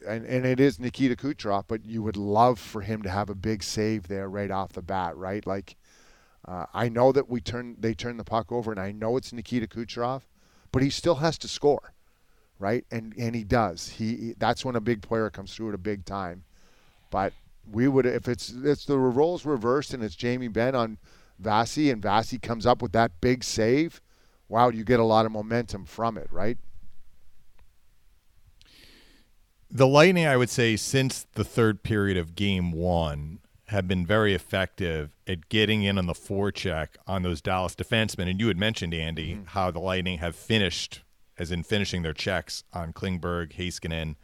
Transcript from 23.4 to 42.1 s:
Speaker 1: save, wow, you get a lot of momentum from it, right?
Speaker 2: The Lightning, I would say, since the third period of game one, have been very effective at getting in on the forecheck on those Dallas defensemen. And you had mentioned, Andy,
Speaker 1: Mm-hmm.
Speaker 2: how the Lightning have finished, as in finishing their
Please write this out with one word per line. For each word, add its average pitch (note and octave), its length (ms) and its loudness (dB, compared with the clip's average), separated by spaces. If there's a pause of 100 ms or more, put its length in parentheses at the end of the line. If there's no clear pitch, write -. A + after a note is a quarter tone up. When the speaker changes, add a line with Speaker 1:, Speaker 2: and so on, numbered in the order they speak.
Speaker 1:
save, C3+ 560 2 (480)
wow, A#2+ 220 4
you A2 140 -4
get A#2 160 6
a A2+ 40 6
lot A2 220 6
of A2 60 -2
momentum A2 520 -4
from A2+ 320 -4
it, D2 140 -8
right? G2+ 280 2 (3000)
Speaker 2:
The C3 160 8
Lightning, D#3+ 400 8
I C3+ 100 6
would B2 140 4
say, A2+ 260 4
since - 580 0
the G#2+ 100 0
third A2 380 2
period G2+ 340 0
of E2+ 200 -4
game F#2 360 2
one, D#2+ 680 -2 (280)
have F#2+ 200 -2
been F#2 180 2
very G#2+ 260 4
effective F2 800 -2 (160)
at F2+ 220 -8
getting G#2+ 340 2
in G2 160 2
on F2+ 80 0
the F2 80 -2
forecheck F#2+ 760 -4 (160)
on F#2+ 160 -2
those F2 180 -2
Dallas F#2 340 -2
defensemen. G2+ 560 -2
And F#2 80 -2
you A2+ 80 0
had F#2+ 100 2
mentioned, G2 380 -2
Andy, D#2+ 400 -4
Speaker 1:
Mm-hmm. G2+ 120 -12
Speaker 2:
how F#2 260 -2
the D#2+ 80 -6
Lightning F#2 380 -2
have E2+ 180 -6
finished, - 640 -2 (340)
as E2+ 140 -6
in E2+ 140 -2
finishing G2 380 -2
their D#2+ 100 -2